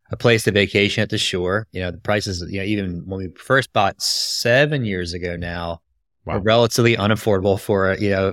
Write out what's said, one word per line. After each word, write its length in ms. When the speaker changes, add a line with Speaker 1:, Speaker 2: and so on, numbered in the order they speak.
Speaker 1:
a 80
place 280
to 60
vacation 520
at 80
the 80
shore. 520
You 100
know, 100
the 80
prices, 500
you 80
know, 80
even 400
when 140
we 160
first 380
bought 280
seven 840
years 280
ago 220
now, 460
Speaker 2:
Wow. 100
Speaker 1:
were 40
relatively 560
unaffordable 640
for, 400
you 120
know, 220